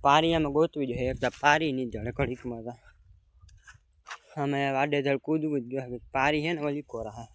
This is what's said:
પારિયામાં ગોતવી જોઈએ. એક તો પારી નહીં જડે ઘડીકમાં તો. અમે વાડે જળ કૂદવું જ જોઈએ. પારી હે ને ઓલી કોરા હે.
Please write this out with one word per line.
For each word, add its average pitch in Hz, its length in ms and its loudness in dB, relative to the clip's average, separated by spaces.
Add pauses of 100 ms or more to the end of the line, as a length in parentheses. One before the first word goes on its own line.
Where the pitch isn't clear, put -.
પારિયામાં 156 500 4
ગોતવી 151 360 0
જોઈએ. 123 220 -2
એક 127 100 -6
તો 127 100 0 (120)
પારી 147 300 4
નહીં 131 180 -2
જડે 113 220 -6
ઘડીકમાં 120 520 -4
તો. 120 100 -10 (1600)
અમે 143 240 -2 (120)
વાડે 143 300 2
જળ 139 160 2
કૂદવું 151 440 -2
જ 117 80 -10
જોઈએ. 127 300 -8 (120)
પારી 147 340 2
હે 170 80 -2
ને 151 80 -6
ઓલી 147 200 -4
કોરા 113 360 -10
હે. 113 180 -12